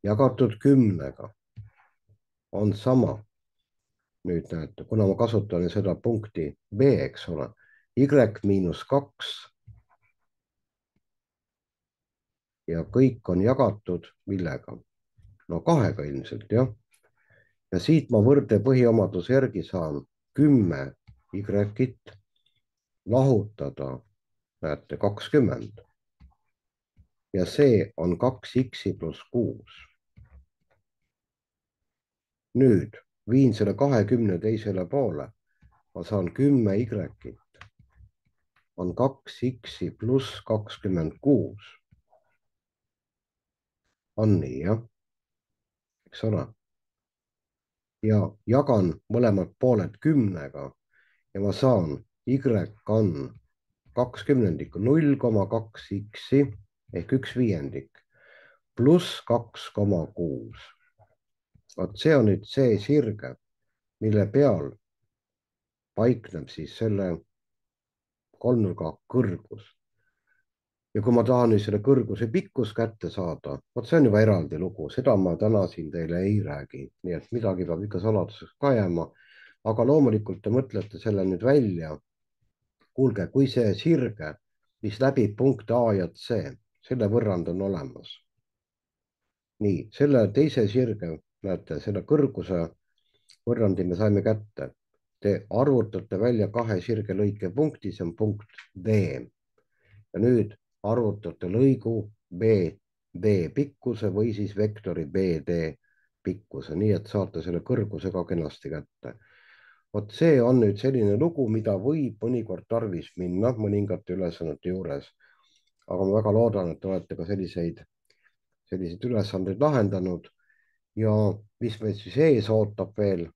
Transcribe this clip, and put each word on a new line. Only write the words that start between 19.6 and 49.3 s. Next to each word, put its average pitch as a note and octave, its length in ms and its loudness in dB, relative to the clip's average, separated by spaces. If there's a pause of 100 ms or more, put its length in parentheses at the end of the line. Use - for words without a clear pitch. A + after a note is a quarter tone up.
saan D#2 400 -6 (340)
kümme F#2+ 560 4 (400)
Y-it G#2 800 -4 (920)
lahutada, F#2+ 920 0 (640)
näete, D2 360 -6
kakskümmend. G#2+ 840 0 (1500)
Ja F2+ 120 0
see B2 520 4
on F2 200 0
kaks - 360 -4 (160)
X-i - 240 -6
pluss E2+ 260 -10 (120)
kuus. C2+ 420 -4 (2750)
Nüüd A#2+ 400 4 (340)
viin B2+ 240 4
selle G2+ 220 0
kahekümne A2+ 640 2
teisele G#2+ 500 -4
poole. F2+ 380 -4 (680)
Ma F2+ 80 -10
saan F#2+ 300 -4
kümme B2 440 2
Y-it. G2+ 600 -8 (1400)
On F2+ 180 -6
kaks - 460 -4 (200)
X-i - 300 -10
pluss B2+ 540 -2
kakskümmend G2 760 -4
kuus. G#2 520 0 (2500)
On G#2+ 220 4
nii, C2+ 240 -6
jah? A2 160 0 (1300)
Eks - 160 -12
ole? G2+ 240 -2 (1600)
Ja G#2+ 200 4 (240)
jagan A2+ 460 2 (200)
mõlemad G#2+ 460 2